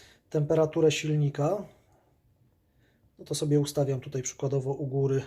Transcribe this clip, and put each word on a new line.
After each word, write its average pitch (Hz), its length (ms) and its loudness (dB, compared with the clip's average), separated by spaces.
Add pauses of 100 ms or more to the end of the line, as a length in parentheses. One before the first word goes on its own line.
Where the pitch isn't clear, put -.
(300)
temperaturę 156 600 2
silnika. 151 760 0 (1500)
No 185 60 -18
to 147 100 -6
sobie 147 240 2
ustawiam 139 400 0
tutaj 135 220 -8
przykładowo 135 520 -4
u 143 140 -6
góry, 135 400 0